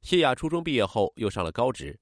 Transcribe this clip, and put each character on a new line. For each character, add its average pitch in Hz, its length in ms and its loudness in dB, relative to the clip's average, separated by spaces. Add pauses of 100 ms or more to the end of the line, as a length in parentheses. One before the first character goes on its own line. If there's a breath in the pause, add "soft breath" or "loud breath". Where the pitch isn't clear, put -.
谢 180 180 2
亚 135 160 4
初 160 120 -6
中 170 140 -2
毕 165 100 -4
业 110 140 4
后 104 300 0
又 110 120 -2
上 95 160 -2
了 80 60 -2
高 123 220 0
职 - 300 -10